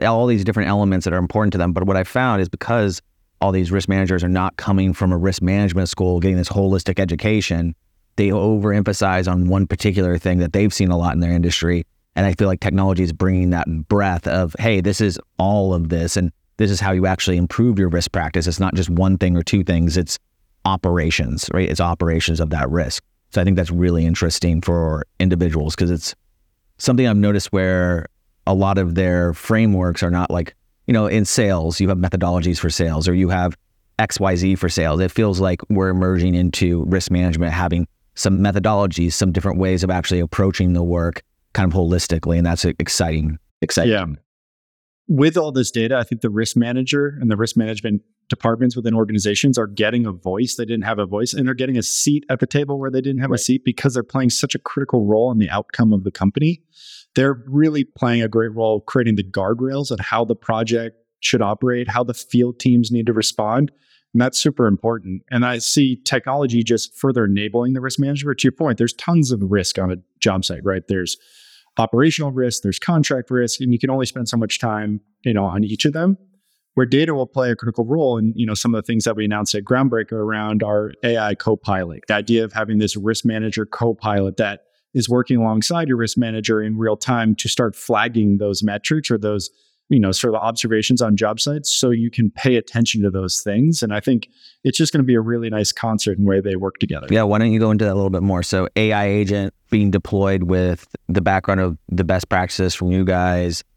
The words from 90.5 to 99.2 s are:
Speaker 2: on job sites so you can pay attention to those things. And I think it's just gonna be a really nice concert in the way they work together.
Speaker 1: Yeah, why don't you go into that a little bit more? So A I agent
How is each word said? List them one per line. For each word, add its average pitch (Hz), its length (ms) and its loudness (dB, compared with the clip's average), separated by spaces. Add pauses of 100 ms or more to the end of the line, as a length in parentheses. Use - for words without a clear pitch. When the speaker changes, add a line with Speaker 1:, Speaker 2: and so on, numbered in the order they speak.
Speaker 2:
on 107 160 2
job 107 240 0
sites 147 320 -4
so 127 180 2
you 117 200 0
can 113 200 0
pay 127 260 2
attention 113 460 0
to 101 80 2
those 92 300 -4
things. 127 420 0
And 104 120 -2
I 107 60 -2
think 123 280 -2 (360)
it's 135 120 0
just 160 160 0
gonna 147 100 2
be 127 120 2
a 113 60 4
really 117 280 -2
nice 107 240 -2
concert 107 460 -2
in 101 60 2
the 98 60 4
way 98 100 4
they 95 160 -4
work 92 220 -6
together. - 320 -4
Speaker 1:
Yeah, 110 120 4
why 104 160 2
don't 113 140 2
you 110 60 2
go 110 120 2
into 107 160 2
that 98 60 0
a - 20 -2
little 98 160 0
bit 92 120 -2
more? 95 200 0
So 92 340 -2
A 107 160 2
I 104 140 0
agent 101 480 -2 (160)